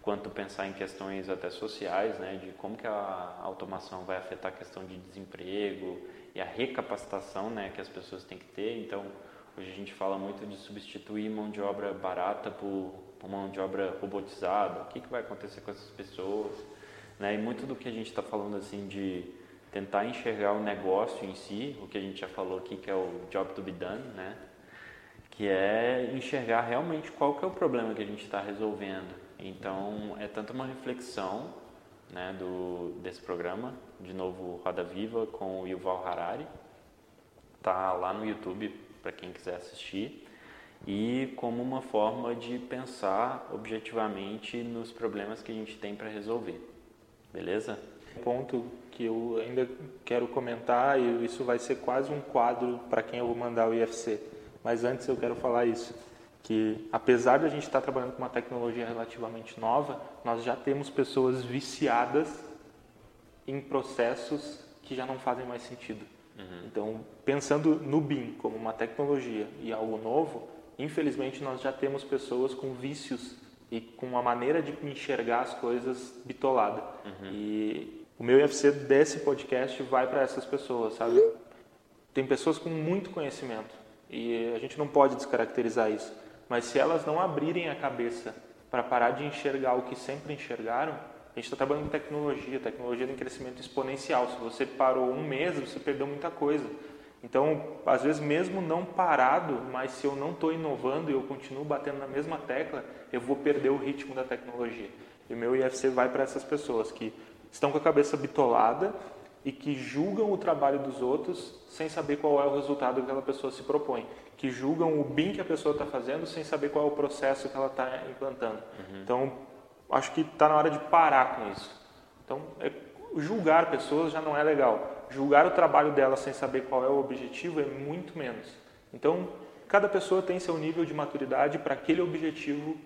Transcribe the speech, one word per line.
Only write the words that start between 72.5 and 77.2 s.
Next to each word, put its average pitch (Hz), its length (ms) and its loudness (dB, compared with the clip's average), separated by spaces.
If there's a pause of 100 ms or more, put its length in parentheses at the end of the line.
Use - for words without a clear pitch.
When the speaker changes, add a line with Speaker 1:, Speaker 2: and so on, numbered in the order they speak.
Speaker 2:
com 131 220 -4
vícios 143 640 -6 (340)
e 117 100 -4
com - 260 -10
uma 123 160 0
maneira 123 380 4
de 143 120 -4 (120)
enxergar 123 580 0
as 127 120 -4
coisas 123 680 -2
bitolada. 113 580 2 (220)
Speaker 1:
Uhum. 95 260 -10